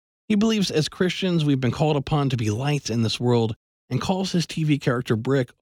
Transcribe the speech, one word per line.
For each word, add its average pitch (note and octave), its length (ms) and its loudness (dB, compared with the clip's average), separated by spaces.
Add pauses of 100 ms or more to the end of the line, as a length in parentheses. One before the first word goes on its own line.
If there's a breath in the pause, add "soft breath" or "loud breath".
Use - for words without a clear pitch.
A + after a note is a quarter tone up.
(260)
He G#3+ 80 0
believes G#3+ 360 2
as D3+ 200 0
Christians F3+ 520 0
we've C#3+ 160 2
been B2+ 120 0
called D3+ 260 0
upon C#3+ 320 0
to C3 80 -2
be A2 140 -2
lights C#3 400 -2
in A#2 120 0
this A2 160 -2
world A#2+ 380 2 (320)
and B2+ 100 -2
calls F#3+ 320 -2
his E3+ 160 0
T - 160 -6
V D3+ 160 2
character B2 380 0
Brick B2+ 320 0 (140)